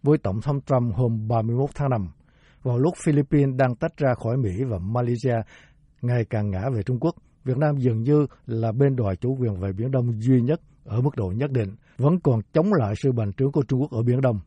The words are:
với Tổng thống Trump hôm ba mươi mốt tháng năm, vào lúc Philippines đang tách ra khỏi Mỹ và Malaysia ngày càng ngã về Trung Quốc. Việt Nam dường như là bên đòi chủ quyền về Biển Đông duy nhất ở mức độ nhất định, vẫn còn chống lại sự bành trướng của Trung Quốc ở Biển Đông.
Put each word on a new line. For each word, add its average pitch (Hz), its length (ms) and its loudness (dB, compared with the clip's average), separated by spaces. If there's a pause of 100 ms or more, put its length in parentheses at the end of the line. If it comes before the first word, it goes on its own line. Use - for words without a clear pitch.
với 147 140 4
Tổng 101 240 -4
thống 143 200 -2
Trump 123 340 0
hôm 117 320 0
ba 117 140 0
mươi 113 140 -2
mốt 135 200 0
tháng 143 140 -2
năm, 104 200 -2 (540)
vào 120 140 -2
lúc 151 160 2 (100)
Philippines 143 520 2
đang 127 200 2
tách - 220 -6
ra 131 160 2
khỏi 117 240 -2
Mỹ 110 260 -2
và 113 160 -4
Malaysia 120 560 -2 (680)
ngày 120 280 0
càng 104 200 -2
ngã 95 260 -4
về 104 80 -4
Trung 123 160 -2
Quốc. 156 160 -2 (280)
Việt 131 140 -2
Nam 147 200 0
dường 120 240 0
như 147 260 4 (180)
là 113 260 -2
bên 135 240 2
đòi 101 200 -2
chủ 127 240 -4
quyền 107 200 -2
về 98 140 -4
Biển 113 180 -4
Đông 120 300 0
duy 123 200 4
nhất 139 200 0 (240)
ở 113 160 -2
mức 143 140 0
độ 95 200 -4
nhất 139 160 -4
định, 107 240 -4 (220)
vẫn 160 220 2
còn 123 200 2 (140)
chống 185 200 4
lại 113 240 2
sự 139 140 0
bành 110 220 -2
trướng 139 180 0
của 147 160 0
Trung 127 140 0
Quốc 147 100 -4
ở 113 120 -2
Biển 123 180 2
Đông. 120 260 2